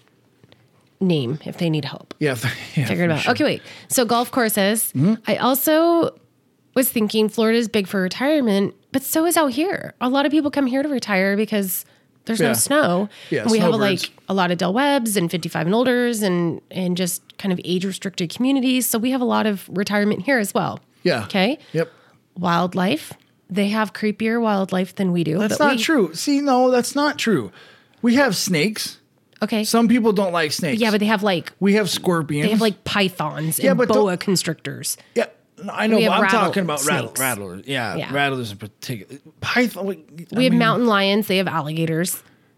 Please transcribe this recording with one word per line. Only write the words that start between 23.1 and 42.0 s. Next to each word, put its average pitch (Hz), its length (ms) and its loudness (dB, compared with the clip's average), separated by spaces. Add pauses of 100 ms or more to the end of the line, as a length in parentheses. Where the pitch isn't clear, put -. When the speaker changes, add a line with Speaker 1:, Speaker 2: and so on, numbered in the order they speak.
Speaker 1:
They 202 180 0
have 214 260 -2
creepier 220 480 -2
wildlife 190 540 -2
than 190 160 0
we 175 120 0
do, - 140 -2
Speaker 2:
That's 208 200 0
Speaker 1:
but 302 80 2
Speaker 2:
not 277 120 4
Speaker 1:
we 220 60 -2
Speaker 2:
true. 220 320 2
See, 285 260 0
no, 254 300 4
that's 240 240 0
not 285 240 0
true. 131 320 0 (500)
We 233 140 4
have 262 200 4
snakes. 185 640 -2 (420)
Speaker 1:
Okay. 214 220 -2
Speaker 2:
Some 233 240 4
people 226 260 4
don't 190 200 0
like 160 180 0
snakes. 196 300 -2
Speaker 1:
Yeah, 226 100 2
but 208 80 2
they 208 60 0
have, 214 160 2
like, 190 380 0
Speaker 2:
We 196 160 4
have 208 140 2
scorpions. 160 580 0
Speaker 1:
they 202 40 2
have, 220 100 2
like, 220 220 0
pythons 160 760 -2
Speaker 2:
Yeah, - 120 4
Speaker 1:
and 254 60 2
Speaker 2:
but 240 120 2
don't 220 80 4
Speaker 1:
boa 196 200 2
constrictors. 147 800 -4 (160)
Speaker 2:
Yeah, 233 120 0 (380)
no, 202 80 -8
I 208 160 -2
know, 220 100 4
Speaker 1:
We 226 100 4
Speaker 2:
but 190 60 2
Speaker 1:
have 196 60 2
Speaker 2:
I'm - 40 2
Speaker 1:
rattle-, 196 160 4
Speaker 2:
talking 190 240 0
about 147 220 -2
rattle-, 139 240 0
Speaker 1:
snakes. - 100 -8
Speaker 2:
rattlers. 101 480 -4
Yeah, 123 280 -4
Speaker 1:
Yeah. 135 180 -6
Speaker 2:
rattlers 135 380 -2
in 98 60 -14
particular. 110 640 -12 (220)
Python. 226 440 -2
Like, 170 480 -10
I - 20 -8
Speaker 1:
We 247 100 2
have 247 80 4
Speaker 2:
mean, 240 60 4
Speaker 1:
mountain 233 280 2
lions. 202 400 2
They 185 100 2
have 190 100 0
alligators. 160 720 -2 (360)